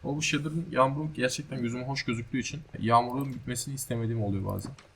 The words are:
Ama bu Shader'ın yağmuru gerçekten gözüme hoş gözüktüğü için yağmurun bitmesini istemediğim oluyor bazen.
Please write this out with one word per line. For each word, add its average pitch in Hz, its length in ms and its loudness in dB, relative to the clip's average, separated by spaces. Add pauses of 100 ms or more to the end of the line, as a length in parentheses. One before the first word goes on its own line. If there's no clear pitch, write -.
Ama 139 120 0
bu 156 60 0
Shader'ın 156 480 0
yağmuru 143 440 4
gerçekten 127 480 -2
gözüme 120 220 -2
hoş 135 200 -2
gözüktüğü 117 340 -2
için 131 220 -4 (180)
yağmurun 123 560 4
bitmesini 127 400 -4
istemediğim 113 480 0
oluyor 98 240 0
bazen. 98 260 -4 (240)